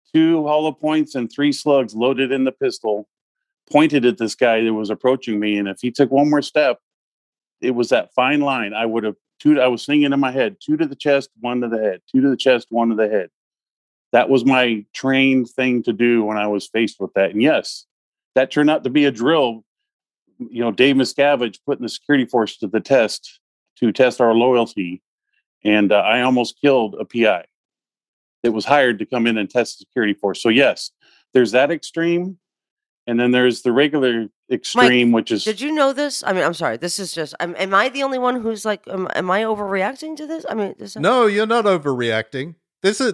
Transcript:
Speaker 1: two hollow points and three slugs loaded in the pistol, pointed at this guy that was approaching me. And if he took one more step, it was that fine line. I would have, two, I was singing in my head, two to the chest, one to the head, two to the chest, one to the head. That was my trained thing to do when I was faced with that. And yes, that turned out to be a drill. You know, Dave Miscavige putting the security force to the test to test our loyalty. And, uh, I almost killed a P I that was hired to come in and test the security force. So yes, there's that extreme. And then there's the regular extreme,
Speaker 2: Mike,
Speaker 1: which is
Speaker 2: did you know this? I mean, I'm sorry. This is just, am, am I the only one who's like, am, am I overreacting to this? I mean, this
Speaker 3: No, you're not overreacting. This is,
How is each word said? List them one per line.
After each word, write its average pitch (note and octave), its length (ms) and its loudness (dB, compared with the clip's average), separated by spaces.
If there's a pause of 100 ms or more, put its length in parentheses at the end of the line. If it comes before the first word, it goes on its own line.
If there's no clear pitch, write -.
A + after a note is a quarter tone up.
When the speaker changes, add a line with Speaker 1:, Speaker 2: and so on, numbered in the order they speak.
(120)
Speaker 1:
two D#3+ 360 2
hollow D3+ 240 0
points D3+ 420 -2
and A#2+ 180 -6
three C#3+ 200 0
slugs C3+ 420 0
loaded B2+ 380 0
in C3 140 0
the C3 60 0
pistol, A2 560 -4 (640)
pointed D3 320 2
at A#2 140 2
this A2+ 160 -4
guy A2+ 300 2
that A2+ 100 0
was A2 160 -4
approaching A#2 500 -2
me. G#2 200 -2
And G2+ 80 -4
if F#2+ 120 -10
he B2 120 -6
took B2 180 0
one C#3+ 220 2
more D3 100 2
step, C#3+ 380 -2 (840)
it B2+ 100 -2
was A#2+ 180 -2
that A2+ 260 0
fine C#3 260 0
line. A#2+ 320 -4
I A2+ 140 -4
would A2+ 160 -2
have, G#2+ 120 -4 (240)
two, D3+ 220 4
I B2+ 60 6
was A#2+ 160 0
singing D3 280 2
in C#3 80 0
my C3 120 0
head, A#2 280 -2
two D3+ 180 -2
to D#3 100 -2
the C3+ 80 -10
chest, C#3 340 0 (100)
one A#2+ 220 -4
to A#2+ 80 -4
the A2+ 80 -2
head, G2+ 240 -2 (100)
two C3 100 2
to C#3 80 4
the B2 80 0
chest, B2 340 2
one A#2 180 0
to A2 60 0
the G#2+ 120 0
head. G2+ 220 -2 (840)
That A#2+ 180 4
was B2+ 160 2
my B2 480 2
trained C3+ 560 0
thing B2 340 -2
to B2 100 -2
do A#2 300 2
when G#2+ 140 -2
I G#2 80 -2
was G#2 220 -4
faced A2 320 -4
with F#2+ 160 -8
that. G2 160 2
And G#2 100 -2
yes, C3+ 460 0 (480)
that C3 160 2
turned D3 180 2
out - 140 0
to B2+ 80 -4
be C#3+ 140 2
a C#3 60 2
drill. A#2+ 520 0 (760)
You A#2 260 -8
know, A2+ 80 0
Dave C3 260 4
Miscavige C3 680 0
putting C3 160 -4
the A#2 80 -8
security C#3 360 -2
force A2+ 320 -2
to G#2 100 -6
the D3 120 -2
test - 600 0 (380)
to A2+ 140 2
test B2+ 300 2
our A2+ 140 4
loyalty. A#2 640 0 (600)
And, G#2 280 2
uh, G#2 40 4
I G#2 260 2
almost B2 400 -2
killed B2 380 2
a - 60 -8
P A#2 220 0
I F2+ 180 0 (1000)
that A#2+ 80 2
was A2 140 -4
hired B2+ 340 2
to G#2+ 80 -8
come A#2 180 -2
in A#2 100 0
and G2+ 140 -4
test - 300 -4
the - 60 -20
security G#2+ 280 -2
force. G2 300 -4
So A#2 60 2
yes, A#2 420 0 (420)
there's B2 200 2
that C#3 180 4
extreme. E3+ 640 -4 (680)
And A#2 120 -2
then B2 120 2
there's B2 320 2
the B2 80 0
regular B2+ 560 0 (240)
extreme, B2 580 2
Speaker 2:
Mike, - 60 4
Speaker 1:
which - 160 -2
is G#2 120 -2
Speaker 2:
did G#3 160 -4
you D4 120 -6
know C#4+ 200 2
this? C#4 320 -6
I G3 100 -2
mean, F#3 100 0
I'm E3 100 0
sorry. C#3+ 240 -4
This E3+ 220 -8
is F#3 140 -10
just, D#3 260 -8
am, F3 180 -6
am F#3+ 160 -4
I G#3+ 160 2
the C#4 140 -6
only C4+ 160 -4
one B3 220 -2
who's A3 220 -6
like, G#3+ 240 -6
am, F#3 280 -6
am F#3 160 -2
I G3+ 100 0
overreacting A3 760 -4
to D4+ 100 -12
this? D#4+ 200 -10
I - 60 -8
mean, G#3 240 -6
this - 180 -16
Speaker 3:
No, A#3 300 2
you're G#3 220 0
not A3+ 180 0
overreacting. C#3 880 -2 (280)
This G#3 180 0
is, B3 140 0